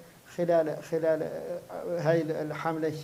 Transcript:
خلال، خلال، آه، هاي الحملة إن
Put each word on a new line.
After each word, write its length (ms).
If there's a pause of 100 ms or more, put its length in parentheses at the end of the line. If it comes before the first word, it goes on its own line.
(360)
خلال، 460
خلال، 400
آه، 760
هاي 420
الحملة 460
إن 160